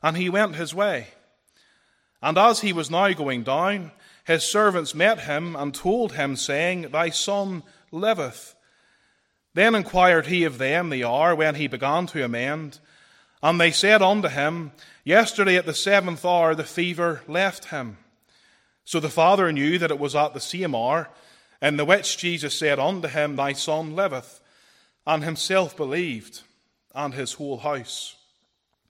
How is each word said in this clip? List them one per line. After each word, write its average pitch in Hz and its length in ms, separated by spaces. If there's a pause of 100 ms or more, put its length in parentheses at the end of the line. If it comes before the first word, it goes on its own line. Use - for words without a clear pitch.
and 160 140
he 180 140
went 196 260
his 160 180
way. 170 340 (1120)
And 156 160
as 226 240
he 202 100
was 156 180
now 185 220
going 139 300
down, 170 500 (320)
his 165 180
servants 190 520
met 165 260
him 160 340
and 143 200
told 214 380
him, 139 240
saying, 165 540
"Thy 165 200
son 196 520 (300)
liveth." 175 600 (1000)
Then 220 220
inquired 180 520
he 175 180
of 139 120
them 151 320
the 131 160
hour 151 300
when 151 220
he 147 120
began 139 400
to 143 160
amend. 135 560 (640)
And 170 180
they 170 100
said 208 300
unto 196 280
him, 147 440 (320)
"Yesterday 196 520
at 175 100
the 156 80
seventh 185 500
hour 170 300
the 156 100
fever 170 640
left 180 380
him." 123 320 (880)
So 165 140
the 151 100
father 180 420
knew 151 260
that 165 120
it 143 80
was 143 180
at 147 160
the 139 80
same 180 340
hour, 131 360 (500)
in 147 160
the 147 80
which 185 320
Jesus 165 420
said 143 200
unto 170 280
him, 147 300
"Thy 139 160
son 156 420
liveth," 156 460 (640)
and 151 200
himself 170 520
believed, 143 640 (520)
and 143 180
his 131 200
whole 139 260
house. 139 560 (760)